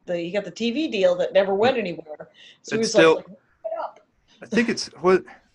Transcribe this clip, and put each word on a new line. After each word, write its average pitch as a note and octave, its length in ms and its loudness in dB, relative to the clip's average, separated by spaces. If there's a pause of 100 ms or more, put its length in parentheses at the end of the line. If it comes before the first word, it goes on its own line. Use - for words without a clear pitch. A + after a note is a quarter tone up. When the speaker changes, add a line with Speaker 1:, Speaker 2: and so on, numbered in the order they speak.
Speaker 1:
the, F3 100 -4
he E3+ 160 -6
got G3+ 120 -4
the F#3 60 -14
T A3+ 200 -4
V D4 180 -4
deal F#3 280 2
that F3 180 -2
never F#3+ 200 4
went A#3+ 220 2
anywhere. E3 540 -8 (320)
So - 140 -6
he A3 40 -2
Speaker 2:
It's A3 80 0
Speaker 1:
was - 40 -6
Speaker 2:
still, D#3+ 240 6
Speaker 1:
like, - 120 -10
"Look F#3+ 100 -20 (260)
it E4 140 -6
up." - 220 -10 (420)
Speaker 2:
I - 40 -14
think A3+ 240 0
it's, - 160 -6 (160)
what, F#3 200 4 (320)